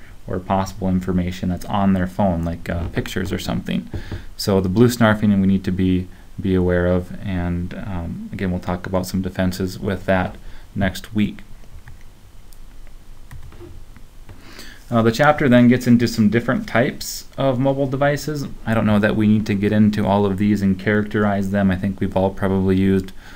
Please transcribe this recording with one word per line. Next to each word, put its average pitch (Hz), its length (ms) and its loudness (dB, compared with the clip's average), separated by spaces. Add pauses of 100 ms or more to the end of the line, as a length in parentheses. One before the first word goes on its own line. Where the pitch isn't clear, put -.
(260)
or 98 140 -4
possible 95 480 -2
information 90 600 -2
that's 87 180 -4
on 98 260 2
their 90 160 0
phone, 87 360 0
like, 82 240 -6
uh, 87 200 -4
pictures 92 440 -4
or 92 60 -2
something. - 500 -4 (480)
So 98 240 0
the 92 80 0
blue 113 200 6
snarfing 107 520 4
we 95 60 4
need 95 160 2
to 95 80 -4
be, 92 380 2 (320)
be 95 160 2
aware 90 300 4
of, 90 380 0
and, 87 500 -4
um, 90 580 -8
again, 98 180 -2
we'll 90 80 -2
talk 90 280 -4
about 92 200 -2
some 92 160 -2
defenses 92 560 -2
with 98 280 -4
that 92 280 0 (400)
next - 400 -2
week. 104 280 0 (3500)
Uh, 117 120 2
the 113 100 4
chapter 147 360 4
then 123 200 8
gets 127 180 4
into 120 220 6
some 107 200 4
different 117 400 0
types - 580 -4 (120)
of 135 200 0
mobile 139 280 0
devices. 143 600 -2 (200)
I 113 80 0
don't 107 120 2
know 104 120 4
that 101 180 2
we 107 120 4
need 107 180 4
to 107 80 0
get 101 180 2
into 107 320 4
all 101 220 4
of 95 120 0
these 104 220 2
and 95 180 2
characterize 104 720 0
them. 98 200 2
I 90 60 2
think 98 240 -4
we've - 160 -2
all 95 140 2
probably 95 460 2
used 95 360 2 (240)